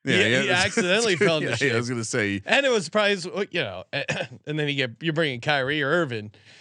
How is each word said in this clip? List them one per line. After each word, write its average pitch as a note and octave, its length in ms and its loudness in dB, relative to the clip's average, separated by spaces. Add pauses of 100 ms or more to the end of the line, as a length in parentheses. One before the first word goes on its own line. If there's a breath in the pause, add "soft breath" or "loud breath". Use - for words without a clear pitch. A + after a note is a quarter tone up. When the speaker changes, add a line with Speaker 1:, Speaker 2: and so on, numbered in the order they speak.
Speaker 1:
Yeah, C3 140 2
Speaker 2:
Yeah, G2+ 80 4
Speaker 1:
yeah, B2 160 4
Speaker 2:
he F#3+ 60 0
Speaker 1:
that's F3+ 180 2
Speaker 2:
accidentally G3+ 500 2
Speaker 1:
<laughs> - 20 -8
Speaker 2:
fell E3+ 200 4
into D3 140 -2
Speaker 1:
yeah, A#2 40 0
Speaker 2:
shape. B2+ 180 2
Speaker 1:
I A2+ 40 2
was A#2+ 120 -2
gonna A#2 140 -4
say. G2+ 420 0
Speaker 2:
And C#4 200 2
it C4 60 2
was F#3 180 0
probably, G3+ 640 0
you E3+ 100 -2
know, F#2 260 -6
<clears throat> - 60 -12
and D3+ 640 -6
then D3+ 80 0
you C#3+ 80 -2
get, B2+ 240 -2
you're D#3+ 140 -2
bringing D3 260 -2
Kyrie C#3+ 440 0
Irving, C3+ 480 0 (300 loud breath)